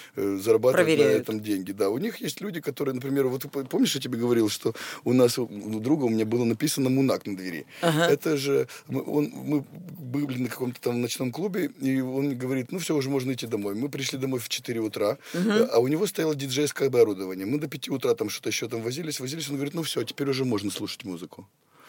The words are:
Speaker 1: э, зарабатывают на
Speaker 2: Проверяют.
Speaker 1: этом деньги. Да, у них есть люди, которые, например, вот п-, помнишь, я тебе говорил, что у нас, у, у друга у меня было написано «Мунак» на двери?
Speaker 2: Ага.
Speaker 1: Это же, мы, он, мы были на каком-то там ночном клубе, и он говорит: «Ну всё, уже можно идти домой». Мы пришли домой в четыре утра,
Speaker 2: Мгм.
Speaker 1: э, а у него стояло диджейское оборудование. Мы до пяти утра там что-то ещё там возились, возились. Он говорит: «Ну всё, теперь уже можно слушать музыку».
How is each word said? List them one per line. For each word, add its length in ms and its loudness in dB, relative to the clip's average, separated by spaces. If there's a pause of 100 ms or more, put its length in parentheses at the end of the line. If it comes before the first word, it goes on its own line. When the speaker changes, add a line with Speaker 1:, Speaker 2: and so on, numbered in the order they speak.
(160)
Speaker 1:
э, 220 0
зарабатывают 580 6
на 60 8
Speaker 2:
Проверяют. 160 6
Speaker 1:
этом 240 -2
деньги. 320 -2
Да, 160 2
у 80 0
них 240 -2
есть 200 -6
люди, 200 -6
которые, 340 -2
например, 320 2
вот 240 -4
п-, 140 -4
помнишь, 300 2
я 60 -4
тебе 160 -4
говорил, 320 4
что 240 -2 (300)
у 100 2
нас, 240 6
у, 80 0
у 360 -6
друга 240 2
у 40 4
меня 160 2
было 200 2
написано 440 2
«Мунак» 380 2
на 80 -6
двери? 300 -8 (160)
Speaker 2:
Ага. 300 4
Speaker 1:
Это 260 2
же, 300 0 (200)
мы, 180 -2
он, 280 0
мы 320 -2 (340)
были 400 -4
на 100 -2
каком-то 320 -6
там 200 0
ночном 320 -2
клубе, 380 -4 (100)
и 200 0
он 360 -2
говорит: 340 -4
«Ну 80 -4
всё, 160 -2
уже 140 0
можно 240 0
идти 140 -8
домой». 280 -2
Мы 140 -4
пришли 280 -4
домой 220 -2
в 100 -10
четыре 320 -4
утра, 360 0 (160)
Speaker 2:
Мгм. 200 2
Speaker 1:
э, 200 4
а 60 6
у 100 6
него 180 2
стояло 280 0
диджейское 520 0
оборудование. 580 4
Мы 140 -2
до 80 -6
пяти 240 -8
утра 240 2
там 140 -2
что-то 200 -6
ещё 200 -2
там 140 -6
возились, 360 -6
возились. 300 -8
Он 60 -4
говорит: 180 -4
«Ну 100 -4
всё, 200 -2
теперь 260 -4
уже 160 0
можно 260 0
слушать 320 -8
музыку». 440 -12 (420)